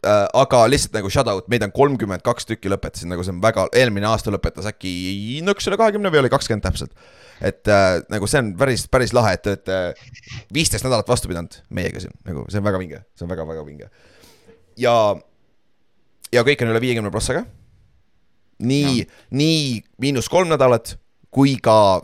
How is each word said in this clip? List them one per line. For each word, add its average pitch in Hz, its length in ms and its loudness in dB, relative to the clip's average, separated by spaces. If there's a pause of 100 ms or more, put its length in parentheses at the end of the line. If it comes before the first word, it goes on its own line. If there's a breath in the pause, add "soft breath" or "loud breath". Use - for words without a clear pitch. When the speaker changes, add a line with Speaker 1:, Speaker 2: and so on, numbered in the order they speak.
Speaker 1:
äh, 101 200 4 (160)
aga 131 300 4
lihtsalt 139 280 0
nagu 98 140 -4
shout 127 180 0
out, 95 220 -4
meid 110 140 0
on 98 80 -8
kolmkümmend 113 500 0
kaks - 240 -4
tükki 101 240 -6
lõpetasid, 85 380 -8
nagu 90 140 -6
see 92 100 -6
on 87 80 -4
väga, 104 240 2 (100)
eelmine 107 340 2
aasta 107 240 -2
lõpetas 87 360 -6
äkki 98 760 -6
nõks 202 240 -2
üle 208 100 -2
kahekümne 202 320 2
või 143 120 4
oli 117 80 2
kakskümmend 113 340 -2
täpselt. - 280 -8 (480 soft breath)
Et, - 240 -4
äh, 98 320 4 (140)
nagu 101 180 -4
see 143 140 2
on 104 140 -4
päris, 131 340 0
päris 120 240 2
lahe, 107 220 4
et, 104 120 -4
et, 92 220 -6
äh, - 680 -6 (140)
viisteist 127 320 -2
nädalat 120 240 0
vastu 113 200 0
pidanud 85 280 -8 (160)
meiega 90 300 -6
siin, - 100 -16 (140)
nagu 73 200 -10
see 101 140 -4
on 104 60 0
väga 92 140 0
vinge, 78 200 -14 (140)
see 85 100 -12
on 87 80 -8
väga, 80 160 -8
väga 78 160 -10
vinge. 71 240 -20 (920 soft breath)
Ja, 117 160 4 (1400)
ja 120 120 4
kõik 143 160 2
on 113 120 0
üle 117 80 2
viiekümne 117 320 -2
prossaga. 131 300 -4 (1200)
Nii, 135 380 0
Speaker 2:
Jah. - 200 -16 (120)
Speaker 1:
nii 143 460 0 (220)
miinus 135 280 -2
kolm 170 220 0
nädalat 127 420 2 (400)
kui 135 280 2
ka 110 140 6 (280)